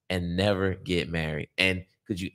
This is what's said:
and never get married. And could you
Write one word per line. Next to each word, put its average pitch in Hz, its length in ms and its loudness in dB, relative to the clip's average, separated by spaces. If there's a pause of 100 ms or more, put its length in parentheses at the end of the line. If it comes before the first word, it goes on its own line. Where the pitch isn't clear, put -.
and 87 280 -2
never 95 380 2
get 87 340 -2
married. 78 400 -4 (100)
And 92 260 2 (220)
could 95 140 -4
you 95 140 -6